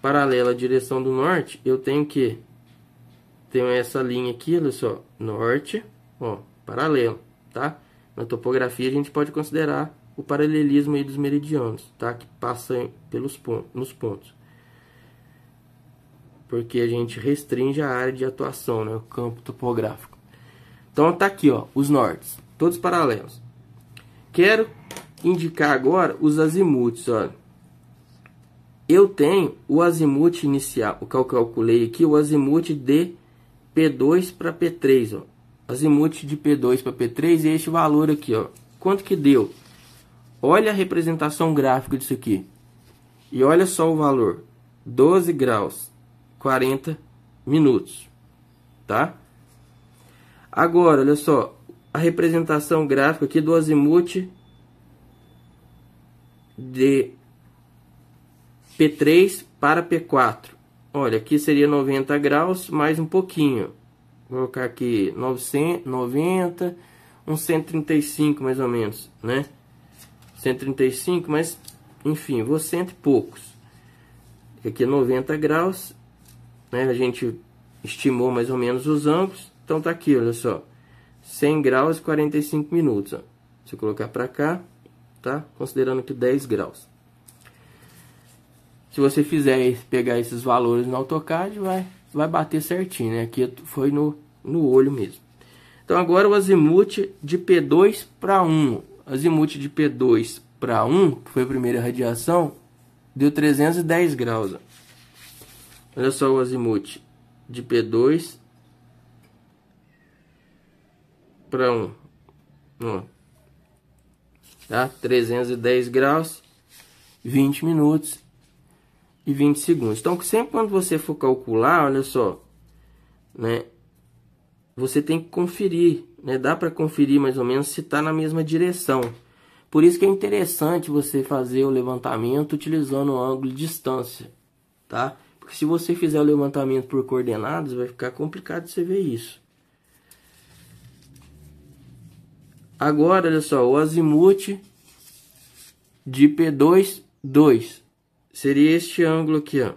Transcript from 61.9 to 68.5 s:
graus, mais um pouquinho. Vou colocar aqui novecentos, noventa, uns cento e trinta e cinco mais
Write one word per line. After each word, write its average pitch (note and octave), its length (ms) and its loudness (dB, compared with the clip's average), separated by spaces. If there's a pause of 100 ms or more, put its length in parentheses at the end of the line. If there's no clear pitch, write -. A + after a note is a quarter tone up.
graus, D#3 500 0
mais D3+ 300 0
um D#3+ 80 -2
pouquinho. D#3 680 0 (560)
Vou B2+ 120 -6
colocar B2+ 240 -4
aqui A#2+ 520 -2
novecentos, C#3 680 -4
noventa, F3 920 -2 (500)
uns D#3 160 -4
cento D#3 220 0
e - 40 -14
trinta D#3+ 260 -4
e D3 80 2
cinco D3 400 -2
mais C3 160 -2